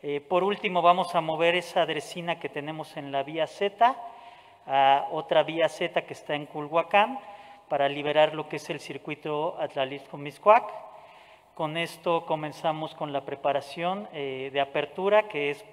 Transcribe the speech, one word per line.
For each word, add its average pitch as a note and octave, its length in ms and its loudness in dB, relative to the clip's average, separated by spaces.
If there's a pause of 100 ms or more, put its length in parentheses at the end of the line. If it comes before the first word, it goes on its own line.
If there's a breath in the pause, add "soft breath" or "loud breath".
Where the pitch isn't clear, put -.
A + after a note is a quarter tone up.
Eh, C#3+ 180 -4
por F3+ 240 2
último, G3 380 0
vamos F3 320 6
a E3+ 60 4
mover D#3+ 360 2
esa F3 280 0
dresina E3 540 -4
que - 100 -8
tenemos D#3 480 -10
en C#3 160 -10
la C#3 100 0
vía D#3 240 -4
Z G3+ 500 2 (720 loud breath)
a C#3 440 4
otra D#3 320 2
vía D#3+ 260 0
Z E3+ 380 -4
que C#3+ 80 -12
está - 200 -6
en D3 120 -6
Culhuacán E3 720 0 (500 loud breath)
para C#3 200 0
liberar D3 460 2
lo D#3 140 -8
que D#3+ 80 -10
es - 140 -10
el D#3 100 -6
circuito D3+ 800 -6
Atlalilco-Mixcoac. C#3+ 1120 0 (800 loud breath)
Con D#3 220 -6
esto E3+ 480 -2
comenzamos D#3 680 -4
con D3+ 180 -6
la C#3 140 -4
preparación, E3+ 840 -4
eh, C3+ 400 -6
de C#3 80 0
apertura, F#3+ 680 0
que C#3+ 220 -4
es C#3+ 120 -10 (100)